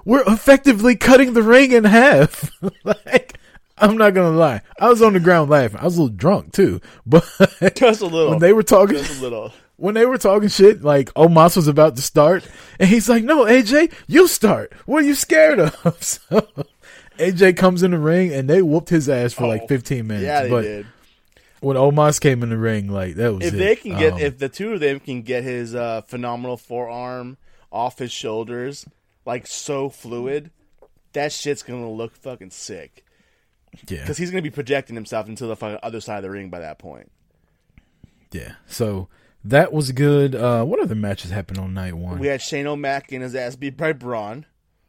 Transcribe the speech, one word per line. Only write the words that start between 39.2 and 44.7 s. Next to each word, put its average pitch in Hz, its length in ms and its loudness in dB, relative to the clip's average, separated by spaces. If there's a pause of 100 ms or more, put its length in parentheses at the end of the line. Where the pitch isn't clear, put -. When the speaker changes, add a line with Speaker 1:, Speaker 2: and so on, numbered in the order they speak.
Speaker 1:
that 139 280 0
was 143 200 -6
good. 143 420 0
Uh, 117 300 -2
what 226 160 -4
other 180 140 -4
matches 101 360 -8
happened 95 280 -10
on 92 160 -10
night 92 200 -10
one? 90 240 -12
Speaker 2:
We 139 100 -6
had 135 140 -6
Shane 143 240 -8
O'Mac 143 420 -8
getting 131 140 -12
his 123 120 -12
ass 123 220 -10
beat 139 200 -12
by 156 160 -4
Braun. 120 540 -12 (420)